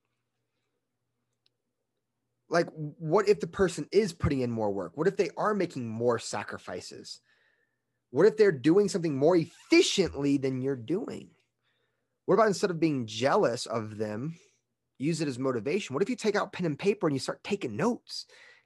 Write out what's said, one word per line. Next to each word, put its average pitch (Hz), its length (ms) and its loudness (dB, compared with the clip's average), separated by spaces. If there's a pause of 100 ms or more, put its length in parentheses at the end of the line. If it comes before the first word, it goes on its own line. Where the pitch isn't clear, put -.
(2500)
Like, 170 220 2
what 156 540 -2
if 208 100 4
the 180 80 -6
person 165 460 -2
is 185 200 4
putting 139 280 -2
in 123 100 0
more 110 220 -2
work? 95 240 -6
What 160 100 0
if 190 100 -2
they 175 200 0
are 202 180 0
making 165 340 -4
more 117 300 0
sacrifices? - 1000 -10 (920)
What 151 160 4
if 214 100 4
they're 208 140 6
doing 165 380 4
something 160 280 -2
more 160 200 6
efficiently 160 1000 2
than 131 240 -2
you're 135 140 -2
doing? 135 560 -6 (960)
What 170 80 4
about 220 140 6
instead 185 240 0
of 160 80 -4
being 143 260 0
jealous 123 600 0
of 107 320 -6
them, 110 380 -6 (640)
use 156 220 -2
it 151 80 -2
as 120 100 -8
motivation? 131 560 -2
What 160 80 0
if 202 80 -2
you 240 60 -4
take 208 180 -2
out - 180 -2
pen 180 140 -4
and 147 100 -2
paper 196 300 0
and 147 80 2
you 131 60 -2
start - 240 -8
taking 135 320 -4
notes - 500 -4 (400)